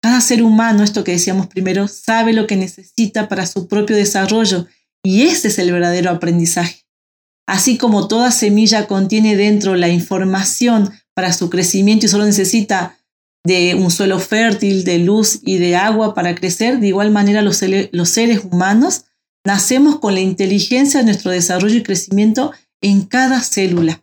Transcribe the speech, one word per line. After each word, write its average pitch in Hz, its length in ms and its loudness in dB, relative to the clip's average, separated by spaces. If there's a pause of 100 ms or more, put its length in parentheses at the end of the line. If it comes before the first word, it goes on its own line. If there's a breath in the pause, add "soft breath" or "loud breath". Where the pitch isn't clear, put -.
Cada 240 160 4
ser 233 220 0
humano, 220 420 2
esto 202 180 -2
que 175 100 -4
decíamos 185 340 -2
primero, 190 420 -4
sabe 226 460 -2
lo 214 120 0
que 214 100 -2
necesita 196 680 -4
para 185 200 -6
su 180 220 -8
propio 208 280 0
desarrollo 196 720 0 (360 loud breath)
y 190 200 2
ese 330 260 0
es - 100 -2
el 180 140 0
verdadero 175 380 0
aprendizaje. 170 760 -2 (640)
Así 208 320 0
como 208 280 2
toda 240 240 0
semilla 214 560 2
contiene 208 480 0
dentro 202 420 2
la 175 120 2
información 190 1000 0 (240 loud breath)
para 185 180 -2
su 170 160 -4
crecimiento 196 560 0
y 214 60 2
solo 208 160 2
necesita 196 720 -2 (480)
de 180 300 2
un 185 140 2
suelo 190 280 0
fértil, 202 680 0
de 175 140 0
luz 208 440 0
y 190 140 -2
de 175 200 0
agua 214 380 0
para 175 200 -2
crecer, 220 460 -2
de 202 80 2
igual 202 220 0
manera 208 300 2
los 208 160 0
sele-, 196 360 -2
los 175 180 -2
seres 226 340 0
humanos 196 600 0 (380)
nacemos 262 580 2
con 208 120 -2
la 185 80 0
inteligencia 196 800 0
de 233 60 2
nuestro 202 240 0
desarrollo 185 460 0
y 233 60 0
crecimiento 214 680 0 (300 loud breath)
en 196 240 2
cada 254 340 0
célula. 175 640 -2